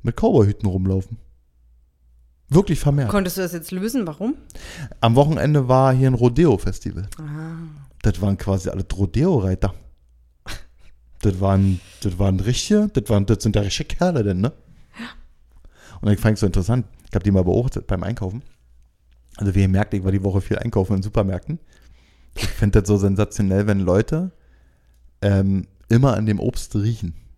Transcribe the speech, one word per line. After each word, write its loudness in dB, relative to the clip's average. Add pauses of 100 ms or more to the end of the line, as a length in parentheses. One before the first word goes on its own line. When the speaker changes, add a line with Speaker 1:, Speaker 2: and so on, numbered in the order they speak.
Speaker 1:
mit 0
Cowboyhüten 4
rumlaufen. -2 (1300)
Wirklich 2
vermehrt. 0
Speaker 2:
Konntest -2
du -4
das -4
jetzt -10
lösen? -4
Warum? -6 (680)
Speaker 1:
Am 4
Wochenende 4
war 4
hier 4
ein 2
Rodeo-Festival. 0 (100)
Speaker 2:
Ah. -12 (460)
Speaker 1:
Das 0
waren 0
quasi -2
alle -6
Rodeo-Reiter. 0 (1500)
Das 0
waren, 2 (220)
das -4
waren 2
richtige, 0
das -2
waren, 2
das 2
sind 0
ja 2
richtige -4
Kerle 0
denn, 0
ne? 0 (460)
Speaker 2:
Ja. -12 (920)
Speaker 1:
Und -2
dann 4
fand 2
ich -12
so 0
interessant, 0 (240)
ich -6
hab 0
die 2
mal 4
beobachtet 0
beim -4
Einkaufen. -8 (920)
Also -2
wie 4
ihr 4
merkt, 0
ich -4
war 0
die 0
Woche 0
viel -4
einkaufen 0
in -2
Supermärkten. -4 (760)
Ich -6
find 0
das 4
so 4
sensationell, 0
wenn 0
Leute, 0 (920)
ähm, 0 (240)
immer 4
an -2
dem 0
Obst -6
riechen. -4 (220)